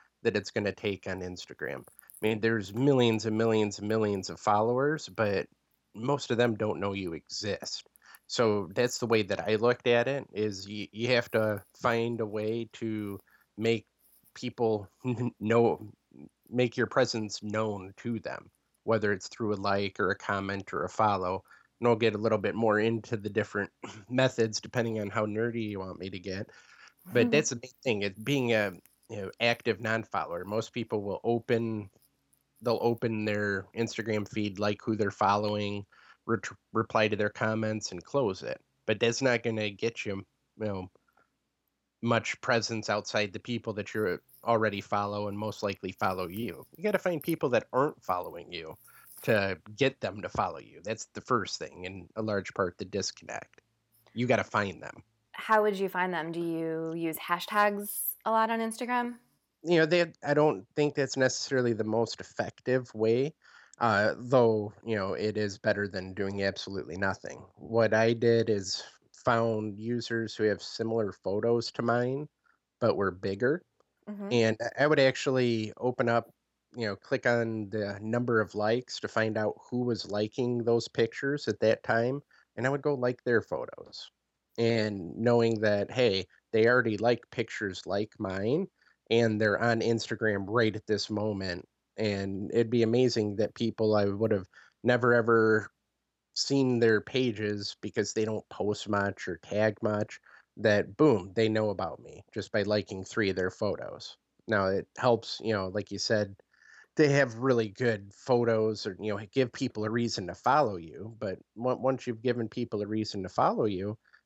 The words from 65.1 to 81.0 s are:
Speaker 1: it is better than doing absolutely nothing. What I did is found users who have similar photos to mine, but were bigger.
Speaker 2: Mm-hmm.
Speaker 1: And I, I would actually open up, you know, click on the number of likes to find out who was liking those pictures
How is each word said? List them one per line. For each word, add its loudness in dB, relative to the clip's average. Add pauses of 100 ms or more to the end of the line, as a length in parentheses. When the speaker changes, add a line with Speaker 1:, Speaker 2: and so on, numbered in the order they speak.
Speaker 1:
it -2
is -2
better 0
than -10
doing -4
absolutely -4
nothing. -4 (100)
What 2
I 4
did 2
is -4 (300)
found 0
users -4
who -2
have 0
similar -2
photos 0
to -4
mine, 0 (520)
but 4
were 0
bigger. -2 (460)
Speaker 2:
Mm-hmm. -8
Speaker 1:
And 4 (220)
I, 4
I 6
would 4
actually 2
open 0
up, 2 (460)
you -4
know, -4
click -4
on 0
the -4
number 0
of -2
likes -2
to -6
find 0
out 0 (140)
who -2
was -2
liking -2
those 2
pictures -2